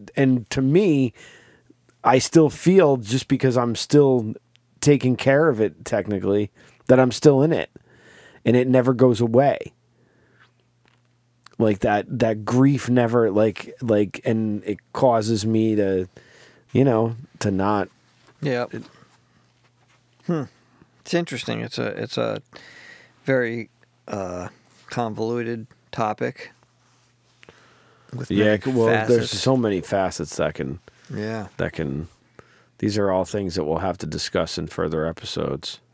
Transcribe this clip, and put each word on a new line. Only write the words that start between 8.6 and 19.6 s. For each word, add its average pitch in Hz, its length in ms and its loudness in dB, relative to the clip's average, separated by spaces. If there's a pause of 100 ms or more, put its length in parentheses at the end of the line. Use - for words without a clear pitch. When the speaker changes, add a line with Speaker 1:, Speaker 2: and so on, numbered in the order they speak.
Speaker 1:
never 127 280 4
goes 120 260 4
away. 120 380 2 (2000)
Like, 107 220 2
that, 104 260 0 (140)
that 107 260 0
grief 127 420 2
never, 120 420 2
like, 107 520 0
like, 104 420 0
and 110 400 -2
it - 140 -6 (160)
causes 113 500 0
me 110 320 0
to, 95 320 0 (640)
you 135 120 2
know, 113 320 0 (240)
to 107 100 0
not 98 380 -2 (520)
Speaker 2:
Yeah. 123 320 -4
Speaker 1:
it - 100 -12 (1400)